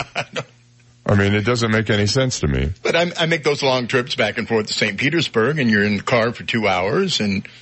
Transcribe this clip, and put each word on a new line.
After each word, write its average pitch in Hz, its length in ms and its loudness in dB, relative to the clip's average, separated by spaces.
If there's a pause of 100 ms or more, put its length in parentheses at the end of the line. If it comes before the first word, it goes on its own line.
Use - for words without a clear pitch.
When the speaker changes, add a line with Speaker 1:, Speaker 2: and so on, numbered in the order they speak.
Speaker 1:
<laughs> - 1000 -12
Speaker 2:
I 104 100 2
mean, 98 180 4
it 104 80 2
doesn't 113 300 0
make 110 180 0
any 104 180 2
sense 131 340 0
to 80 60 0
me. 69 240 0 (100)
Speaker 1:
But - 140 0
I, 175 240 2
I 170 60 2
make 165 180 -2
those 147 180 0
long 127 260 0
trips 127 280 -2
back 107 220 0
and 107 100 -4
forth 110 200 0
to - 60 -6
Saint 104 240 -2
Petersburg, 139 640 0
and 120 100 2
you're 104 140 4
in 104 140 0
the 95 60 -6
car 117 280 2
for - 140 -12
two 110 200 -2
hours, 101 540 0
and 104 260 -2 (160)